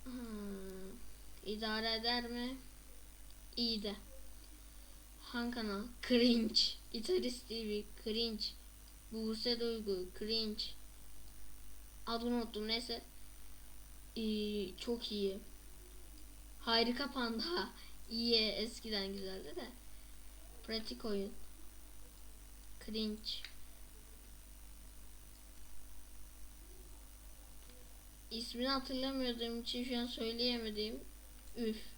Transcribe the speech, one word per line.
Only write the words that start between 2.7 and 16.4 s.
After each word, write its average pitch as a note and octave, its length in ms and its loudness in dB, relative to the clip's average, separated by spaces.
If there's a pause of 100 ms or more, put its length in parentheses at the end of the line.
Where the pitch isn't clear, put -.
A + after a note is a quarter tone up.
İyi A3+ 260 2
de. G3+ 140 0 (1200)
Han A#3+ 300 0
Kanal. G#3+ 340 0 (240)
Cringe. A#3 520 10 (320)
İtaris B3 500 4
T A3 260 -2
V. G#3 160 2 (200)
Cringe. A3 400 2 (680)
Buse A3 480 2
Duygu. G#3+ 480 2 (100)
Cringe. A3 460 2 (1400)
Adını A#3 280 4
unuttum. A3 340 2
Neyse. A#3 340 0 (1120)
Ee, G#3 600 2
çok A#3 360 0
iyi. G3 280 4 (1160)